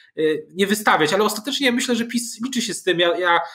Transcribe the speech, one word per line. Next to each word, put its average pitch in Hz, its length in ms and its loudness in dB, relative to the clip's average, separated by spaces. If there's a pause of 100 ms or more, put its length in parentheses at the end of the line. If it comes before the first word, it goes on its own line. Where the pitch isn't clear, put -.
(180)
y, 156 360 0
nie 190 140 0
wystawiać. 196 460 2
Ale 202 100 4
ostatecznie 262 480 -2
myślę, 240 240 0
że 233 100 -2
pis 240 360 -6
liczy 247 200 -4
się 196 120 -4
z - 100 -10
tym. 175 160 2
Ja, 175 180 2
ja, 175 220 2 (160)